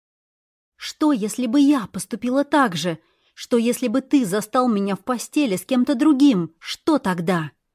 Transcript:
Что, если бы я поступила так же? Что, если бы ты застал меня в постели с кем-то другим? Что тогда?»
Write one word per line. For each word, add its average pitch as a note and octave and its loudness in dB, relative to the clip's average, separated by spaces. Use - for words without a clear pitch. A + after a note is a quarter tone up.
Что, - -2
если A3 -4
бы B3 2
я C#4 4
поступила B3 -4
так C#4 0
же? D#3+ -4
Что, - -2
если A#3 0
бы A#3+ 0
ты C4+ 2
застал G#3+ -2
меня G3+ 0
в - -20
постели B3 -2
с - -10
кем-то B3 0
другим? C4 2
Что - -2
тогда?» F3 -2